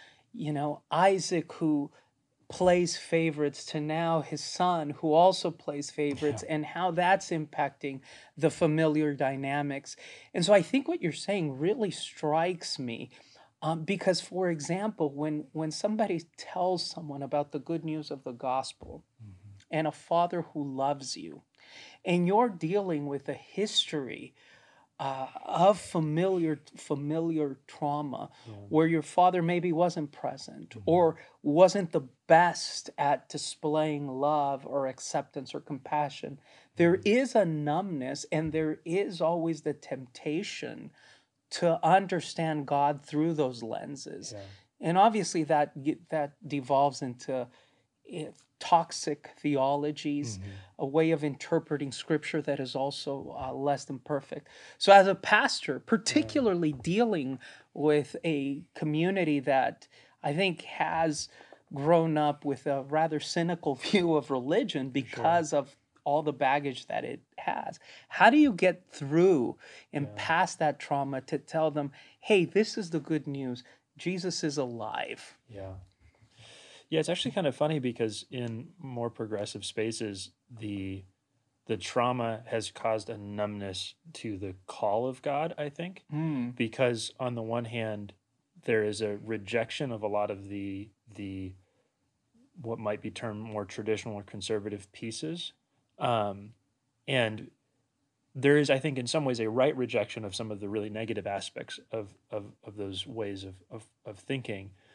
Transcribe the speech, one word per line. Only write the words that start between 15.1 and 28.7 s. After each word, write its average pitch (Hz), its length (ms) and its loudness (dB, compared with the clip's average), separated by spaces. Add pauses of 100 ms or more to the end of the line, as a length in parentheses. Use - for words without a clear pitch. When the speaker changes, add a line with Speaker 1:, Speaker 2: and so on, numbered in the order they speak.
Speaker 1:
when, 151 400 -4
when 156 200 -4
somebody 208 500 -2 (160)
tells 180 480 -2
someone 147 360 -10
about 147 300 -2
the 151 80 -4
good 160 240 -6
news 156 280 -6
of 139 120 -10
the 131 100 -8
gospel - 720 -6 (180)
Speaker 2:
Mm-hmm. 104 120 -18 (380)
Speaker 1:
and 156 160 0
a 147 40 -2
father 175 520 0 (100)
who 147 100 -4
loves 139 540 -2
you, 82 240 -14 (640)
and 175 220 4
you're 214 200 6
dealing 175 600 -2
with 139 200 -6
a 143 60 -4
history, - 1000 -4 (640)
uh, 131 280 -4 (180)
of 190 340 4
familiar, 160 800 0 (160)
familiar 151 920 -2
trauma, 147 640 -6 (180)
Speaker 2:
Yeah. 113 60 -14 (160)
Speaker 1:
where 160 180 6